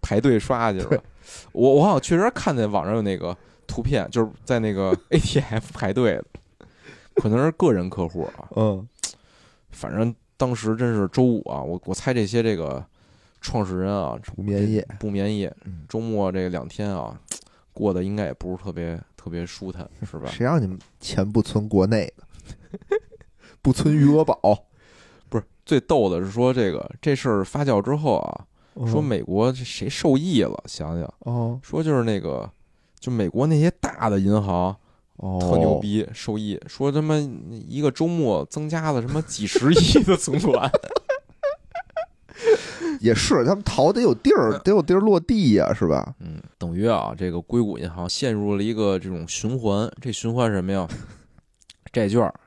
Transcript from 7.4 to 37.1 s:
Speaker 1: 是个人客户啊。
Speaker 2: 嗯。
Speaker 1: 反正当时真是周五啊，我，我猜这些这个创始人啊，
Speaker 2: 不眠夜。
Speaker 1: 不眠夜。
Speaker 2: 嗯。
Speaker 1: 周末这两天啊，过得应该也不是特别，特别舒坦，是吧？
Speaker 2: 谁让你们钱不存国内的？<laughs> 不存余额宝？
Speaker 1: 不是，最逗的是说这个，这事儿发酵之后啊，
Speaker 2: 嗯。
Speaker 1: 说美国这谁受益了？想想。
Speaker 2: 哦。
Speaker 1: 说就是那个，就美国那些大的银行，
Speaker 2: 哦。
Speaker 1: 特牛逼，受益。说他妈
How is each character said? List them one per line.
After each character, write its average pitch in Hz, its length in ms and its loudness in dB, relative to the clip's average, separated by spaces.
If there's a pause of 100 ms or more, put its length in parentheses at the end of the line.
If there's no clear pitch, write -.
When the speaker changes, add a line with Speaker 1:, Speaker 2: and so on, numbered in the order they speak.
Speaker 1:
是 160 80 2
个 160 200 2
人 92 180 0
客 90 180 -4
户 85 160 -6 (140)
啊。 - 180 -20
Speaker 2:
嗯。 107 320 0 (840)
Speaker 1:
反 - 240 -10
正 113 180 0 (240)
当 127 180 0
时 110 200 -2
真 120 180 0
是 101 140 0
周 127 160 2
五 120 260 2
啊， 69 120 -6
我， 82 240 -6
我 92 80 -4
猜 131 200 -4
这 113 120 2
些 113 180 0
这 110 120 0
个 71 280 -6 (580)
创 110 240 -4
始 92 140 -4
人 95 120 -2
啊， 87 260 -4 (180)
Speaker 2:
不 98 80 -8
眠 101 260 0
夜。 107 180 -2 (120)
Speaker 1:
不 107 100 -6
眠 101 260 -2
夜。 98 180 -4 (120)
Speaker 2:
嗯。 85 220 -14
Speaker 1:
周 113 120 -6
末 107 320 -2
这 92 180 -2
两 82 180 -6
天 104 220 -6
啊， 67 300 -8 (540)
过 101 200 -2
得 90 100 -2
应 98 120 -4
该 104 100 -2
也 67 80 -6
不 90 180 -10
是 90 60 -6
特 95 140 -10
别， 82 280 -8 (160)
特 - 140 -16
别 85 160 -8
舒 92 260 -12
坦， 90 160 -14 (220)
是 - 80 -14
吧？ 60 120 -10
Speaker 2:
谁 - 160 -12
让 151 160 0
你 98 60 -2
们 92 100 -8 (220)
钱 101 300 -2
不 110 120 2
存 107 280 -2
国 98 180 4
内 107 300 0
的？ - 60 -20 (480)
<laughs> - 280 -4 (600)
不 131 120 4
存 151 220 2
余 147 100 6
额 151 180 6
宝？ - 140 0 (880)
Speaker 1:
不 117 100 -4
是， 107 60 -2 (220)
最 139 140 4
逗 120 300 2
的 87 140 0
是 98 60 -6
说 123 240 2
这 110 180 2
个， - 180 -6 (120)
这 143 140 0
事 131 140 -4
儿 101 140 2
发 139 220 -4
酵 110 160 2
之 127 140 -2
后 147 220 0
啊， 50 280 -6 (300)
Speaker 2:
嗯。 120 120 -4
Speaker 1:
说 131 140 2
美 117 200 0
国 107 300 0
这 127 120 -8
谁 - 260 -8
受 139 260 2
益 147 280 2
了？ 57 220 -4
想 82 340 -8
想。 - 200 -8
Speaker 2:
哦。 120 440 -4
Speaker 1:
说 - 200 -4
就 151 140 2
是 120 60 2
那 110 160 0
个， 67 300 -6 (500)
就 127 120 -6
美 110 160 0
国 127 200 0
那 156 120 4
些 165 200 4
大 - 280 -4
的 101 120 2
银 101 220 4
行， 95 340 0 (400)
Speaker 2:
哦。 95 260 -6
Speaker 1:
特 87 160 4
牛 80 220 4
逼， 104 340 -2
受 107 240 -6
益。 104 300 -6
说 139 240 -4
他 147 100 0
妈 156 140 0 (520)